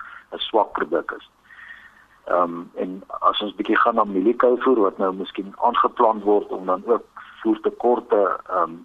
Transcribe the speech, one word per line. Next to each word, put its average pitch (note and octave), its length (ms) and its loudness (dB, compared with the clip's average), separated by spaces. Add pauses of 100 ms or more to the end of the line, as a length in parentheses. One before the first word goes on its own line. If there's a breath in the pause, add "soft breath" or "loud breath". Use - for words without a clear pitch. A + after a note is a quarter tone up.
(340 loud breath)
'n E2+ 40 -12
swak - 360 0
produk D2+ 440 -2
is. - 120 -20 (960 loud breath)
Ehm, F2 500 -2
en F#2+ 320 -8
as - 340 0
ons G#2 140 -6
bietjie G#2+ 220 0
gaan A#2 180 2
na A2 80 2
mieliekoolvoer A#2+ 760 2
wat F#2+ 180 2
nou F#2+ 160 0
miskien F#2+ 440 -8
aangeplant A#2 640 2
word G#2 240 4
om F#2 180 -8
dan F#2 200 -2
ook A2+ 200 0 (360)
voertekorte, A2 1000 0 (100)
ehm, E2+ 220 0 (140)